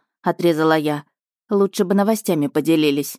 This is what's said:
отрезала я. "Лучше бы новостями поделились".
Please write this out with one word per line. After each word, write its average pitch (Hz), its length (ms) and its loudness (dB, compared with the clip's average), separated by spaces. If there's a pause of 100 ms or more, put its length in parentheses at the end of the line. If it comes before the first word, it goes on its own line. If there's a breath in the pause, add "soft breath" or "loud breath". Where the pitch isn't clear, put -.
(220)
отрезала 160 560 0
я. 147 260 -4 (460)
"Лучше 196 340 0
бы 196 120 0
новостями 196 500 0
поделились". 147 720 0